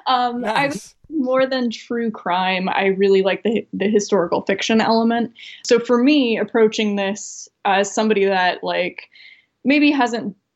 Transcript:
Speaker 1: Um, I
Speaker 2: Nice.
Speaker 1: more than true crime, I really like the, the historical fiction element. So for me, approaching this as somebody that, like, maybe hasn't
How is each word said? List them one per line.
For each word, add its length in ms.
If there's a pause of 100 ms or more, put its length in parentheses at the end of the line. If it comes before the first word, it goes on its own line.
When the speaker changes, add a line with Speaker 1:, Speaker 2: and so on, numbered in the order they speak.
Speaker 1:
Um, 380
I 240
Speaker 2:
Nice. 260 (160)
Speaker 1:
more 360
than 240
true 400
crime, 580
I 180
really 360
like 200
the, 300
the 160
historical 540
fiction 380
element. 520 (320)
So 160
for 180
me, 400
approaching 580
this 520 (160)
as 280
somebody 340
that, 360
like, 460 (560)
maybe 260
hasn't 460 (180)